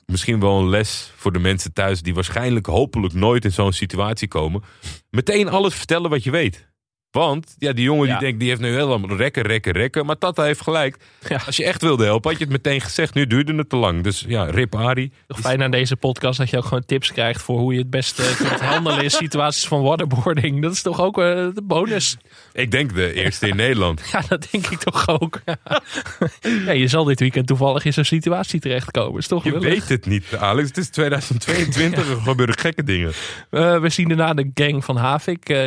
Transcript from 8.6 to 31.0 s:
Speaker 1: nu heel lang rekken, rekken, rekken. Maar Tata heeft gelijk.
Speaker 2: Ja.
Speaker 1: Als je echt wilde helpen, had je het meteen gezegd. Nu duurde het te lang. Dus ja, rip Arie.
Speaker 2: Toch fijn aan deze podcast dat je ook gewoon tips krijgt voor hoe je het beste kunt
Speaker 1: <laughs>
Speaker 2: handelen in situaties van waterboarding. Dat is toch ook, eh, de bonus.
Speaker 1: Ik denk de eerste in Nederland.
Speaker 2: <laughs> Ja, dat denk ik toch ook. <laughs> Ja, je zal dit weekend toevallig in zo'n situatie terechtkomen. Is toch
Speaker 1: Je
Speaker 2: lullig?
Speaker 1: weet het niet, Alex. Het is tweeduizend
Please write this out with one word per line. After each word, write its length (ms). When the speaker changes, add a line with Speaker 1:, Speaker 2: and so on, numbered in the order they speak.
Speaker 1:
nu 140
heel 140
lang 280
rekken, 260
rekken, 300
rekken. 340
Maar 120
Tata 240
heeft 180
gelijk. 360
Speaker 2:
Ja. 180
Speaker 1:
Als 100
je 80
echt 180
wilde 220
helpen, 260
had 80
je 60
het 80
meteen 280
gezegd. 340
Nu 120
duurde 280
het 140
te 80
lang. 280
Dus 220
ja, 180
rip 320
Arie. 360
Speaker 2:
Toch 140
fijn 220
aan 80
deze 260
podcast 420
dat 120
je 60
ook 80
gewoon 200
tips 280
krijgt 300
voor 160
hoe 140
je 60
het 120
beste 460
kunt 300
Speaker 1:
<laughs> 60
Speaker 2:
handelen 300
in 80
situaties 560
van 160
waterboarding. 800
Dat 100
is 100
toch 180
ook, 180
eh, 60
de 80
bonus. 540
Speaker 1:
Ik 180
denk 240
de 180
eerste 360
in 80
Nederland. 500
Speaker 2:
<laughs> 60
Ja, 160
dat 220
denk 160
ik 120
toch 300
ook. 360
<laughs> 20
Ja, 60
je 160
zal 160
dit 160
weekend 260
toevallig 380
in 80
zo'n 120
situatie 560
terechtkomen. 580
Is 80
toch 180
Speaker 1:
Je 60
Speaker 2:
lullig? 180
Speaker 1:
weet 200
het 180
niet, 320
Alex. 300
Het 80
is 120
tweeduizend 520